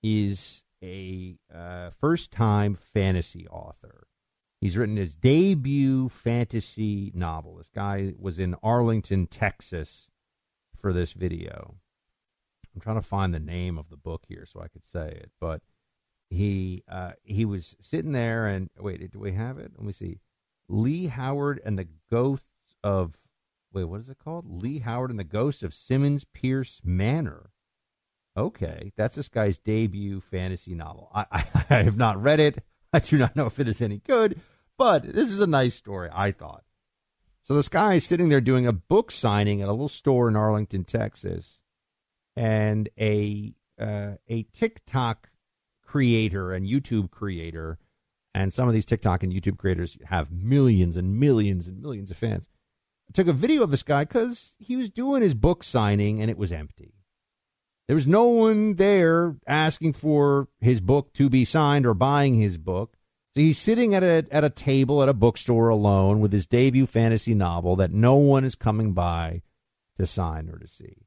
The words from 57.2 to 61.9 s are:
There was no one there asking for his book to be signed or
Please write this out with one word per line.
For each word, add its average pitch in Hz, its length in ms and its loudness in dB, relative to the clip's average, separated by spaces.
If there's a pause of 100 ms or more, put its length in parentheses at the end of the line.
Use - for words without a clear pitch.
There 139 80 4
was 143 100 2
no 208 200 6
one 220 500 4
there 170 580 4 (140)
asking 156 460 0
for 143 520 2 (140)
his 120 200 4
book 135 340 2
to 139 140 4
be 127 160 6
signed 143 400 2
or 120 80 4